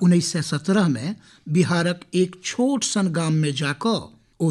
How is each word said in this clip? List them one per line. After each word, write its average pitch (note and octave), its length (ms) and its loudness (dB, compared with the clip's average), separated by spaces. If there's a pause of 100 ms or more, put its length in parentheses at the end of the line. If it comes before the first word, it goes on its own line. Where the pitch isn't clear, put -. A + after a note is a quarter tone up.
उन्नैस F3 300 4
सय E3 120 -2
सत्रह F#3 440 0
में C#3 260 -4 (320)
बिहारक F3 540 0 (140)
एक F3+ 300 0
छोट C4 400 0
सन G3 280 0
गाम D#3+ 220 0
में D3+ 200 0
जाकऽ D3 460 -2 (400)
ओ E3 100 2